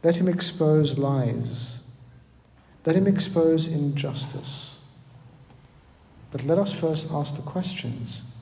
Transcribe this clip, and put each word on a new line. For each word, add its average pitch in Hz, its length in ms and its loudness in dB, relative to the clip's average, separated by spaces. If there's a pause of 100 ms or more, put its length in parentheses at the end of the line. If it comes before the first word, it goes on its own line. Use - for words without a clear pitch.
Let 170 120 6
him 180 120 2
expose 156 720 2
lies. 123 840 -2 (1000)
Let 160 100 4
him 190 120 4
expose 160 600 4
injustice. - 1120 -4 (1500)
But - 120 -6
let 160 160 4
us 202 120 0
first 160 400 -2
ask 147 240 -4
the - 60 -8
questions - 800 -6 (200)